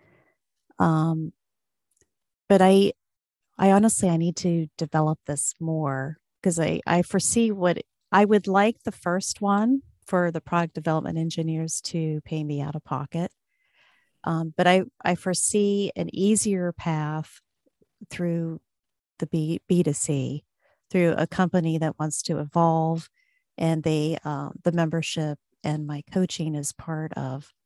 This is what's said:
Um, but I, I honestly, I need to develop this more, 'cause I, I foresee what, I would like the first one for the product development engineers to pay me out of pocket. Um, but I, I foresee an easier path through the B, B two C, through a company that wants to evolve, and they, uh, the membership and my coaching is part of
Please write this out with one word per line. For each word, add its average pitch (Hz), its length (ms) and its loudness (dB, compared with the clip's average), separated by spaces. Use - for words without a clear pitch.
Um, 160 540 0
but 196 140 6
I, 196 320 6
I 196 140 4
honestly, 202 380 4
I 170 80 4
need 165 220 0
to 170 380 0
develop 156 500 0
this - 340 -6
more, 156 580 -4
'cause 170 160 0
I, 160 300 0
I 175 140 4
foresee 214 500 0
what, 180 260 0
I 202 140 6
would 208 240 2
like 202 340 2
the - 80 -8
first - 500 -4
one 214 420 0
for 175 280 0
the 165 80 -4
product 170 340 -2
development 160 440 -2
engineers 160 640 -4
to 156 400 -4
pay 156 200 -6
me 147 180 -4
out 147 140 -6
of 156 80 -8
pocket. 143 480 -6
Um, 160 320 -4
but 180 100 4
I, 185 180 4
I 180 100 0
foresee 202 840 0
an 175 160 -4
easier 196 600 0
path 156 680 -6
through 170 500 -4
the - 80 -2
B, 160 420 -2
B 175 140 4
two 160 100 2
C, 139 520 -4
through 175 260 4
a 165 100 0
company 165 520 0
that 160 200 -2
wants 156 240 -4
to 156 160 -4
evolve, 165 680 0
and 165 240 0
they, 156 420 0
uh, 147 260 -6
the 175 100 0
membership 160 680 -2
and 151 240 -4
my 147 240 -8
coaching 170 440 -2
is 143 180 -6
part 156 400 -8
of 135 400 -8